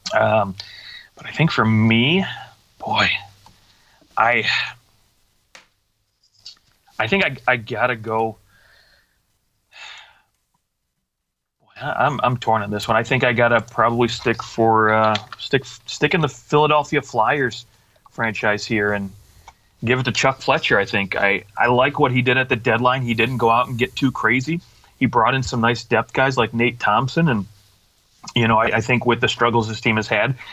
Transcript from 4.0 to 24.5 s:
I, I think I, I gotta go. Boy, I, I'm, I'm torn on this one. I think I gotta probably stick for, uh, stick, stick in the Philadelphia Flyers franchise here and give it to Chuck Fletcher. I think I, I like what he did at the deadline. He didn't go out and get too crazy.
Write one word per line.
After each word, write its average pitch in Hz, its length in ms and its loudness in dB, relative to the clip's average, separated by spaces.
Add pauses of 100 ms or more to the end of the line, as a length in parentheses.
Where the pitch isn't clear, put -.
I, 113 320 2 (2500)
I 110 80 -4
think 196 160 0
I, 143 120 -4 (120)
I 127 80 2
gotta 117 400 -4
go. 110 400 -4 (3250)
Boy, - 120 -20 (100)
I, 135 240 -2
I'm, 135 160 -2
I'm 123 140 0
torn 110 260 0
on 104 80 -8
this 104 160 -4
one. 113 100 2
I 113 60 2
think 131 220 0
I 123 80 2
gotta 117 280 4
probably 117 460 0
stick 117 380 -2
for, 110 500 2
uh, 110 220 4 (240)
stick, 131 240 -2
stick - 500 -4
in 180 60 2
the 147 80 0
Philadelphia 151 760 0
Flyers 123 640 -2 (460)
franchise 110 520 -2
here 104 280 0
and 101 180 -4 (760)
give 123 140 0
it 127 60 -4
to 123 80 -4
Chuck - 280 0
Fletcher. 135 380 0
I 98 80 0
think 98 300 -4
I, 101 280 0 (140)
I 117 80 2
like 127 320 2
what 139 120 2
he 127 120 0
did 127 160 2
at 131 100 -2
the 127 80 0
deadline. 123 460 0
He 120 100 -2
didn't 117 240 0
go 113 140 2
out 123 180 2
and 123 100 -8
get 123 160 -2
too 135 160 0
crazy. 131 520 -2 (360)